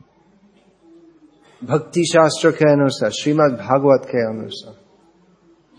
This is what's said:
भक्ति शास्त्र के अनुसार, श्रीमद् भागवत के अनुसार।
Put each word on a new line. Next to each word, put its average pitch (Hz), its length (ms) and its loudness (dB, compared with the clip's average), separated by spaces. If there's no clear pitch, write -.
भक्ति 160 400 -2
शास्त्र 160 480 2
के 151 220 2
अनुसार, 135 360 0
श्रीमद् 147 500 0
भागवत 131 460 2
के - 120 -6
अनुसार। 110 560 -8